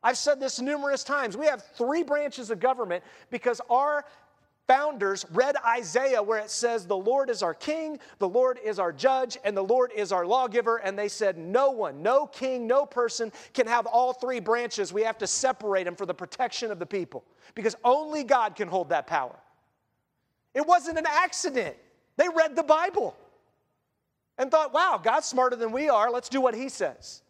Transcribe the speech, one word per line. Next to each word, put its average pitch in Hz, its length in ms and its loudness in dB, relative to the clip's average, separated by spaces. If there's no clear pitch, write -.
I've 247 160 2
said 294 220 2
this 262 220 -4
numerous 277 420 -2
times. 269 320 -2
We 294 120 0
have 254 180 -2
three 285 280 0
branches 285 460 -4
of 202 120 -4
government 233 420 0
because 240 300 -2
our 294 360 0
founders 254 640 2
read 254 240 2
Isaiah 233 560 2
where 214 180 0
it 214 120 -8
says, 233 340 -2
"The 190 120 0
Lord 254 320 0
is 214 120 -2
our 170 120 0
king, 311 460 -6
the 202 80 0
Lord 247 320 2
is 214 200 -4
our 175 120 0
judge, 254 540 0
and 208 100 -2
the 196 80 0
Lord 240 300 2
is 208 180 -4
our 180 140 0
lawgiver." 233 520 2
And 196 220 -4
they 208 80 -2
said, 196 300 -2
"No 208 340 2
one, 160 320 -6
no 269 240 2
king, 254 400 -6
no 277 180 2
person 233 460 -4
can 247 120 2
have 226 220 0
all 247 240 2
three 247 300 -4
branches. 214 500 -2
We 208 120 0
have 220 160 -2
to 196 80 -4
separate 208 580 0
them 175 100 -4
for 196 100 -6
the 175 80 -4
protection 226 560 -6
of 196 100 -8
the 175 60 -6
people 170 380 -8
because 220 300 -2
only 302 400 2
God 226 320 2
can 208 100 -4
hold 170 220 -2
that 156 180 0
power." 139 320 -4
It 294 140 2
wasn't 330 300 4
an 320 100 -2
accident. 294 680 0
They 330 100 4
read 320 300 2
the 320 60 0
Bible 311 520 2
and 254 140 -2
thought, 302 220 2
"Wow, 320 280 2
God's 233 260 2
smarter 254 280 2
than 226 160 -4
we 277 160 -2
are. 233 240 4
Let's 247 160 -6
do 262 140 0
what 247 120 4
he 247 140 -6
says." - 640 -8